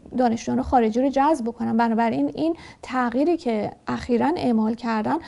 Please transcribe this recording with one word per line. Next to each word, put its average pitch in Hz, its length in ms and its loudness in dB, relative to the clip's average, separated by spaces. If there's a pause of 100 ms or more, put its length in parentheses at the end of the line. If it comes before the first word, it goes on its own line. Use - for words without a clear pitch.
(180)
دانشجویان 240 440 0
خارجی 233 400 2
رو 277 80 2
جذب 269 360 2
بکنن. 226 320 -2
بنابراین 233 580 2
این 330 200 -2 (280)
تغییری 254 540 0
که 220 340 -2 (160)
اخیراً 240 500 0
اعمال 226 360 0
کردن 226 420 -2 (120)